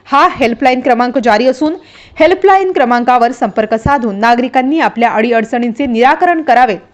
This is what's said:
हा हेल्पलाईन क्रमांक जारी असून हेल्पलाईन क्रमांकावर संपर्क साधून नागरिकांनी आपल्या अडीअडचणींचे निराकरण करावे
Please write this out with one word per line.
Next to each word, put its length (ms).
हा 260
हेल्पलाईन 480
क्रमांक 380
जारी 300
असून 260
हेल्पलाईन 520
क्रमांकावर 600
संपर्क 420
साधून 420
नागरिकांनी 640
आपल्या 320
अडीअडचणींचे 760
निराकरण 560
करावे 360